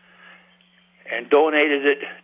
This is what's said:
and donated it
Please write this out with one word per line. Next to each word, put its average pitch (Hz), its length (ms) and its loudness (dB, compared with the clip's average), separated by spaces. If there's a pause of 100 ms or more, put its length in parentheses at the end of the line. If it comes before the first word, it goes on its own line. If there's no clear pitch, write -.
(1120)
and 120 180 -8
donated 147 560 2
it 139 120 0 (260)